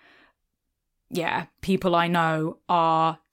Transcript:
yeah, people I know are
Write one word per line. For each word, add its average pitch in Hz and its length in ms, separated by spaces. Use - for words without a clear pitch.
yeah, 165 340
people 185 360
I 170 100
know 165 520
are 160 500